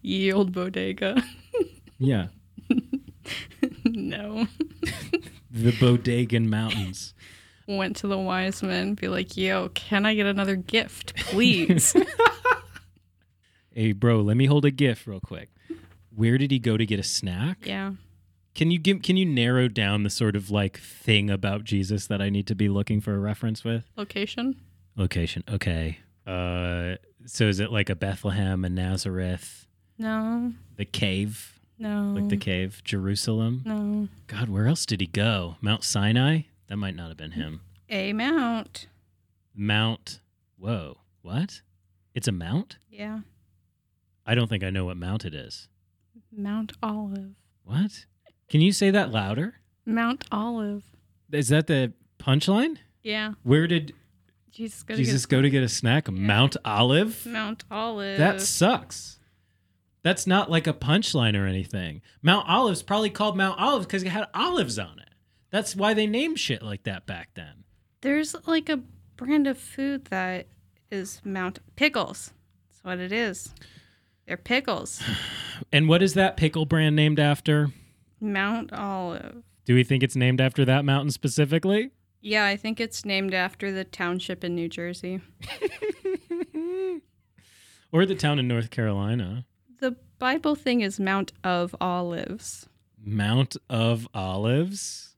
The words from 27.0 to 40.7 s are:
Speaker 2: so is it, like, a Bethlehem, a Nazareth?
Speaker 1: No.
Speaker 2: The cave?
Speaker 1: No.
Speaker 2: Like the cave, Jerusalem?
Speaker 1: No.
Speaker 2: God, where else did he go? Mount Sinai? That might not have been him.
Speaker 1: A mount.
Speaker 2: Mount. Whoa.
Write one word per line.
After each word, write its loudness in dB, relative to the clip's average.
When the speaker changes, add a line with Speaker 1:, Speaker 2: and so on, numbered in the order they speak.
Speaker 2:
so 2
is 2
it, -2
like, 0
a 0
Bethlehem, -2
a -2
Nazareth? -4
Speaker 1:
No. -2
Speaker 2:
The -2
cave? -2
Speaker 1:
No. -2
Speaker 2:
Like 0
the 2
cave, -2
Jerusalem? 0
Speaker 1:
No. -2
Speaker 2:
God, -4
where 0
else 0
did -4
he 0
go? -2
Mount -2
Sinai? 2
That -4
might -4
not -10
have -16
been -10
him. -8
Speaker 1:
A -4
mount. -2
Speaker 2:
Mount. -2
Whoa. -6